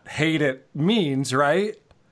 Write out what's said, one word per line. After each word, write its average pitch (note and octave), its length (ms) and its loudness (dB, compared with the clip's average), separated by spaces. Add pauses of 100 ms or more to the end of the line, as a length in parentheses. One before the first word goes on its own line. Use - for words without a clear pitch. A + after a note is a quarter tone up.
hate D#3 320 0
it" C3+ 320 -2
means, C#3+ 600 0
right? D#3+ 420 0 (360)